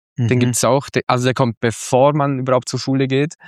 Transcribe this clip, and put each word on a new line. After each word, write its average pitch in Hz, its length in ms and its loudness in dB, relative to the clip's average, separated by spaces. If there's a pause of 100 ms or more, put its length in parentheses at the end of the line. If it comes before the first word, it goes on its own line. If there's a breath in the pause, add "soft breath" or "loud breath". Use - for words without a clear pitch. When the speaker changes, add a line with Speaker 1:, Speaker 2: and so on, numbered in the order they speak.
(160)
Speaker 1:
Den 120 100 -2 (100)
Speaker 2:
Mhm. 123 40 2
Speaker 1:
gibt's 123 220 0
auch. 127 280 2
De-, 117 180 -2
also 123 160 0
der 127 100 0
kommt, 123 240 -2
bevor 131 560 2
man 143 240 -2
überhaupt 131 300 -2
zur 127 100 -6
Schule 135 300 -2
geht. 139 260 -2 (140 loud breath)